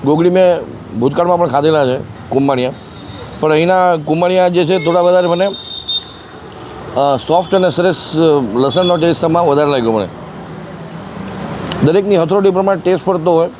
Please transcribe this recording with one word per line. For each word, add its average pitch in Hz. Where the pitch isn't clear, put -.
ગોગડી 160
મેં 180
ભૂતકાળમાં 170
પણ 175
ખાધેલા 143
છે 127
કુંભાણિયા, 131
પણ 156
અહીંના 175
કુંભાણિયા 180
જે 175
છે 170
થોડા 170
વધારે 180
મને, 175
અ, -
સોફ્ટ 175
અને 185
સરસ, 165
અ, -
લસણનો 170
ટેસ્ટ 165
એમાં 170
વધારે 147
લાગ્યો 120
મને. 104
દરેકની 190
હથરોટી 190
પ્રમાણે 190
ટેસ્ટ 180
પડતો 180
હોય 165